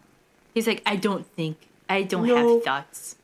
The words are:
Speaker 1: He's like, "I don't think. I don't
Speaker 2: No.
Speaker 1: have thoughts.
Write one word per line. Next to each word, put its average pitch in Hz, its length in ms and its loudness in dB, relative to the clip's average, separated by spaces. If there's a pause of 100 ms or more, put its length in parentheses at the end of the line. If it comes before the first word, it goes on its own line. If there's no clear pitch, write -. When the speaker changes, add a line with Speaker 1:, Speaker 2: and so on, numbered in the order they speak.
(540)
Speaker 1:
He's 226 140 0
like, 214 180 0
"I 208 100 0
don't 190 300 -2 (100)
think. 160 220 -4 (320)
I 190 140 2
don't 185 240 -2
Speaker 2:
No. 240 280 4
Speaker 1:
have 233 80 2
thoughts. - 600 -6